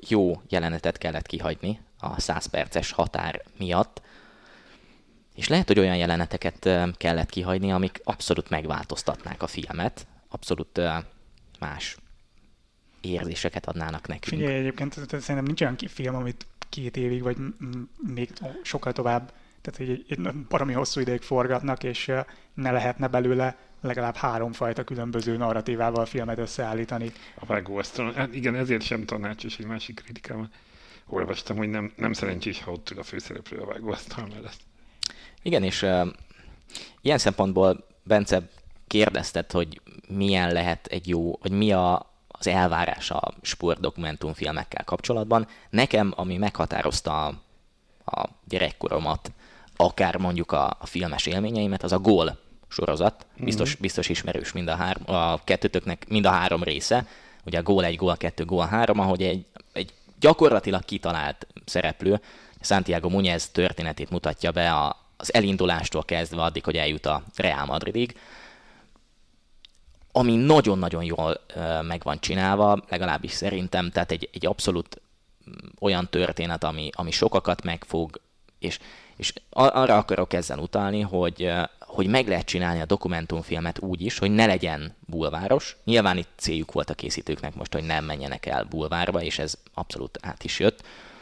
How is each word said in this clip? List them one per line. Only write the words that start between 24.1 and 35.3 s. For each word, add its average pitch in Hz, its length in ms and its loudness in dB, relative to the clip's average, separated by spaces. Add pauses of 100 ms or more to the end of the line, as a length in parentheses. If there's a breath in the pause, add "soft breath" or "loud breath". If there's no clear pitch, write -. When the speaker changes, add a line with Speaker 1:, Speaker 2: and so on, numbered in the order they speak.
Speaker 2:
háromfajta 117 680 -2
különböző 117 520 -2
narratívával 117 720 0
filmet 117 320 -4
összeállítani. 113 720 -4 (220 loud breath)
Speaker 3:
A 101 120 -16
vágóasztalon. 104 680 -4
Hát 131 200 -4
igen, 123 200 -2
ezért 127 280 0
sem 113 220 -4
tanácsos, 107 540 -8
egy 107 80 -10
másik 113 380 -10
kritikában 113 460 -10 (560 loud breath)
olvastam, 95 500 -6
hogy 107 120 -2
nem, 104 280 -6
nem 113 160 -4
szerencsés, 95 500 -6
ha 90 100 -10
ott 85 180 -10
ül - 80 -12
a 82 40 -10
főszereplő - 560 -12
a - 80 -10
vágóasztal 107 680 -8
mellett. 110 220 -16 (840 loud breath)